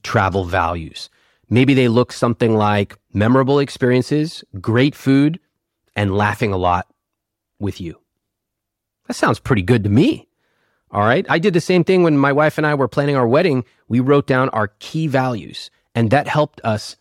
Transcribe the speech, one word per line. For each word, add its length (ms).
travel 420
values. 640
Maybe 240
they 140
look 260
something 420
like 400
memorable 460
experiences, 840
great 340
food, 440
and 200
laughing 380
a 40
lot 300
with 220
you. 180
That 80
sounds 240
pretty 220
good 220
to 60
me. 380
All 120
right. 280
I 100
did 140
the 80
same 220
thing 200
when 140
my 160
wife 240
and 100
I 80
were 120
planning 280
our 120
wedding. 360
We 120
wrote 280
down 220
our 200
key 280
values, 640
and 160
that 160
helped 380
us 360